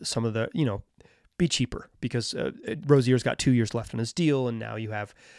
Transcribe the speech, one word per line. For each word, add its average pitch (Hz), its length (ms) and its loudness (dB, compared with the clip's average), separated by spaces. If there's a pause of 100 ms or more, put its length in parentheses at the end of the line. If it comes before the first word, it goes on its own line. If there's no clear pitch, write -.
some - 200 -2
of 113 100 0
the, 113 200 -2
you 156 120 2
know, 101 180 -2 (560)
be 175 80 4
cheaper - 420 -2 (100)
because, 117 360 -4
uh, - 160 -2 (340)
Rozier's 127 380 6
got - 160 -2
two 135 120 4
years 117 220 2
left 113 200 -6
on 113 60 -4
his 113 140 -4
deal, 143 340 2
and 117 120 -4
now 110 160 -8
you 110 160 -6
have, 104 240 -8 (240)